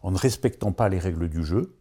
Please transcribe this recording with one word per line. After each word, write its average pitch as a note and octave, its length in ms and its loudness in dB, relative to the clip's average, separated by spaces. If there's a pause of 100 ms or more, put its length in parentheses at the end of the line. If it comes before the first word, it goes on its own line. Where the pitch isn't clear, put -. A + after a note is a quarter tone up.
en F#2+ 80 -2
ne F#2 60 0
respectant A2+ 540 0
pas G#2 160 2
les F#2+ 120 2
règles E2+ 300 -2
du D#2+ 140 -2
jeu G#2 380 -2